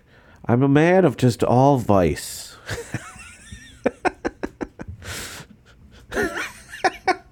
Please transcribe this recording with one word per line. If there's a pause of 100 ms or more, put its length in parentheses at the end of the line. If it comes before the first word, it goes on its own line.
(460)
I'm
a
man
of
just
all
vice.
<laughs> (4000)